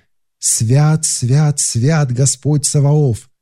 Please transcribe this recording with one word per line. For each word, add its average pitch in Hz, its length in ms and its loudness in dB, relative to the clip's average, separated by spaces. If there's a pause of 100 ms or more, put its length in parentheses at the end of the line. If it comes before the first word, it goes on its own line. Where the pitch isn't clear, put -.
(380)
„Свят, 151 680 0
свят, 147 560 0
свят 139 520 0
Господь 143 540 -2
Саваоф! 143 640 0 (120)